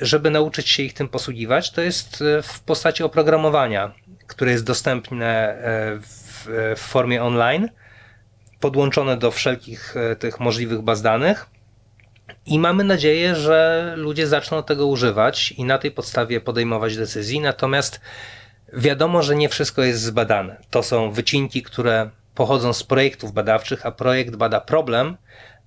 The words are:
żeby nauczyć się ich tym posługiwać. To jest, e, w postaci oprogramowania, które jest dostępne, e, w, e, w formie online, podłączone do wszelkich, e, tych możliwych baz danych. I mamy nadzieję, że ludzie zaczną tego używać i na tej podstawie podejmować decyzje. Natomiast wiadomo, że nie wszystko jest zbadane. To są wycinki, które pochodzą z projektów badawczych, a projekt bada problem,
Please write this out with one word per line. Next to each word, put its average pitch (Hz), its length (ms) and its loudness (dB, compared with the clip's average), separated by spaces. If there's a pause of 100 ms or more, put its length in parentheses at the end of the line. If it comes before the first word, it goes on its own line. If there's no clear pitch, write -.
żeby 147 280 2
nauczyć 151 400 0
się - 140 0
ich 131 100 -6
tym 139 140 -4
posługiwać. 123 640 -2
To 170 100 -2
jest, - 400 -4
e, 151 200 2
w - 180 -12
postaci 160 440 0
oprogramowania, 147 880 2 (360)
które - 240 0
jest 120 140 2
dostępne, 123 600 -2 (240)
e, 110 520 -4
w, - 460 -18 (240)
e, 110 40 -2
w - 40 -8
formie 123 440 0
online, 120 460 2 (920)
podłączone 139 580 2
do 117 140 2
wszelkich, 117 640 -6 (160)
e, 110 40 -2
tych 113 240 -6
możliwych 113 420 -2
baz 110 200 0
danych. 123 440 2 (1000)
I 151 140 0
mamy 180 240 2
nadzieję, 170 520 2
że 160 640 2
ludzie 151 300 -2
zaczną 147 360 0
tego 143 240 0
używać 120 640 2
i 131 120 -8
na 131 140 2
tej 143 140 -4
podstawie 117 500 -2
podejmować 113 560 -2
decyzje. 110 440 -4
Natomiast 139 580 -2 (760)
wiadomo, 147 500 2
że 143 120 2
nie 147 140 4
wszystko - 340 -2
jest 120 180 2
zbadane. 107 560 0 (120)
To 120 140 2
są 113 280 0
wycinki, 131 520 -2
które 110 460 0 (260)
pochodzą 123 380 2
z - 100 -6
projektów 131 500 0
badawczych, 110 520 0
a 120 60 -4
projekt 123 440 -2
bada 110 260 0
problem, 147 560 0 (500)